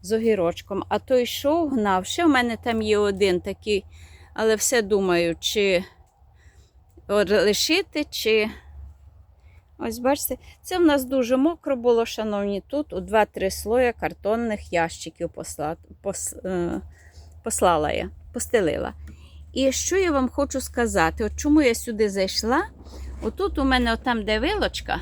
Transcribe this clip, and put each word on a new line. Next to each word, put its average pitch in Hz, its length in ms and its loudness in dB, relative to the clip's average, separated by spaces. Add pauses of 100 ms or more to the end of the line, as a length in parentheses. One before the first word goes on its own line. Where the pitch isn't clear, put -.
з 185 100 -6
огірочком. 202 760 0
А 208 100 0
той 247 240 2
йшов, 302 460 0
гнав. 202 360 2
Ще 349 200 -2
в 320 40 8
мене 240 340 2
там 226 180 0
є 214 160 2
один 196 440 2
такий, 202 440 -4 (480)
але 220 220 2
все 233 260 0
думаю, 180 580 2
чи 196 440 0 (1200)
от 202 220 2
лишити, 214 800 2
чи. 220 400 0 (1300)
Ось 233 180 -6
бачите, 254 380 -2 (240)
це 370 160 -4
в 349 40 4
нас 285 240 4
дуже 254 320 2
мокро 294 380 0
було, 233 300 2
шановні. 202 640 -4
Тут - 260 -4
у 185 80 -4
два-три 190 500 0
слоя 240 420 0
картонних 214 800 -4
ящиків 170 560 -2
посла-, 156 460 -8 (280)
пос-, - 440 -8
е, 175 340 -2 (640)
послала 170 480 2
я, - 180 -4 (240)
постелила. - 600 0 (600)
І 262 180 2
що - 260 -2
я 370 140 2
вам 262 180 2
хочу 277 320 -4
сказати, 202 640 0
от 214 120 -2
чому 294 260 4
я 240 140 4
сюди 220 340 -2
зайшла? 208 540 0 (600)
Отут 339 360 -2
у 269 40 0
мене, 247 300 2
отам, 226 320 -2
де 214 140 0
вилочка 269 640 -2